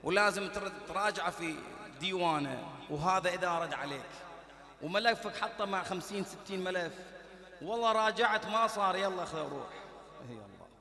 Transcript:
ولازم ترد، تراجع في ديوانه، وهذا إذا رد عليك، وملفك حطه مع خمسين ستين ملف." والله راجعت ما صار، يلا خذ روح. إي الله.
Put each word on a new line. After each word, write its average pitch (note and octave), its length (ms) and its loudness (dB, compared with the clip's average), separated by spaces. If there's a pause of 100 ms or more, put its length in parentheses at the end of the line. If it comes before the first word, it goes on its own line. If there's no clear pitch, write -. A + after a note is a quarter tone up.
ولازم G3 480 4
ترد، G3 200 -4 (160)
تراجع F#3+ 420 2
في E3 260 -4 (440)
ديوانه، D#3 680 2 (220)
وهذا F3 440 2
إذا F3+ 240 2
رد D#3+ 140 -2
عليك، C#3 380 -6 (720)
وملفك G#3 540 2
حطه G#3+ 280 -2
مع G3 180 0
خمسين F#3+ 420 -2
ستين F#3 400 -6
ملف." F3+ 280 0 (720)
والله A3+ 280 4
راجعت A3 540 4
ما A3 200 4
صار، G3+ 300 4
يلا F#3 280 0
خذ D#3 140 -4
روح. C#3+ 300 -4 (600)
إي A#2+ 40 -10
الله. G2 360 -14 (120)